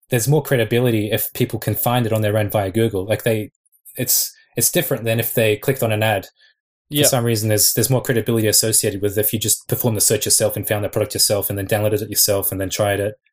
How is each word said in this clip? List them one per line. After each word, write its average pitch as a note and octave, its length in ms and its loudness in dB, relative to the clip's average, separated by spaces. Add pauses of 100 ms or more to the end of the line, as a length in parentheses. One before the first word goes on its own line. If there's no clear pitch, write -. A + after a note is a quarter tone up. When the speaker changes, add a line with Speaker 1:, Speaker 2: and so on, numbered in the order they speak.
(100)
Speaker 1:
there's A#2+ 160 0
more D3 160 2
credibility A#2 720 2
if - 220 -2
people B2 260 -2
can A2 160 -2
find B2 300 0
it G#2+ 60 -2
on G#2+ 100 0
their G#2 140 0
own G#2 140 0
via G2 220 0
Google. A2 340 0
Like, G#2+ 160 -2
they, A2 300 -2 (420)
it's, - 400 -2 (220)
it's - 160 0
different C3 320 0
than A2+ 160 2
if - 140 -4
they G#2+ 220 4
clicked - 280 -2
on A2 80 0
an G#2+ 100 0
ad. G#2 220 0
For - 60 -20 (680)
Speaker 2:
Yeah. C#3+ 100 4
Speaker 1:
some A#2+ 180 2
reason, A2 240 0
there's, G#2+ 260 2
there's A#2+ 160 0
more B2 120 2
credibility A2+ 460 0
associated G#2 540 0
with G2+ 160 0
if - 140 0
you A#2+ 60 -2
just - 300 -2
perform A#2 260 0
the G2 60 -2
search - 240 2
yourself G#2+ 320 2
and G2+ 100 -6
found G#2 180 0
the F#2+ 40 -4
product G#2 260 -2
yourself - 340 0
and G2 100 -4
then G2 100 -4
downloaded G#2+ 340 0
it G#2 80 -10
yourself G2 400 0
and F#2+ 100 -6
then F#2+ 100 -4
tried G2+ 280 0
it, G#2 160 -2 (180)